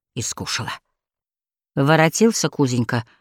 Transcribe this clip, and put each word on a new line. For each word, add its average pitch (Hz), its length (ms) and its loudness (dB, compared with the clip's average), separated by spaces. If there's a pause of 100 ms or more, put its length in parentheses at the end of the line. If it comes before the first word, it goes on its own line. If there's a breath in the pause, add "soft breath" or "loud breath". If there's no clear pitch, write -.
(160)
и 120 60 -6
скушала. - 520 -8 (1000)
Воротился 160 760 2
Кузенька, 123 580 -2 (140)